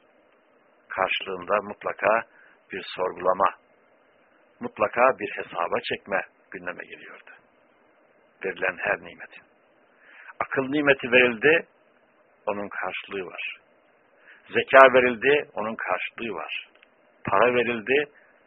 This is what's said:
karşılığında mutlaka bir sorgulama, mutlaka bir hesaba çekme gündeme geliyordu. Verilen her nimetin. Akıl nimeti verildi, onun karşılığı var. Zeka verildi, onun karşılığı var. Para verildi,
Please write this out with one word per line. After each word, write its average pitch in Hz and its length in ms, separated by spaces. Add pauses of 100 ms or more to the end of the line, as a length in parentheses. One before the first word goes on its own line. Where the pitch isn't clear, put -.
(880)
karşılığında 95 760
mutlaka 101 600 (500)
bir 92 120 (120)
sorgulama, 92 480 (1160)
mutlaka 120 420 (160)
bir 101 180
hesaba 87 460
çekme 98 380 (300)
gündeme 87 340
geliyordu. - 460 (1120)
Verilen 92 340
her 98 200
nimetin. 85 460 (960)
Akıl - 220
nimeti 139 500
verildi, 123 540 (800)
onun 101 220
karşılığı 92 580
var. - 300 (920)
Zeka 127 460
verildi, 127 600
onun 110 220
karşılığı 95 580
var. - 340 (560)
Para 117 300
verildi, 120 500 (420)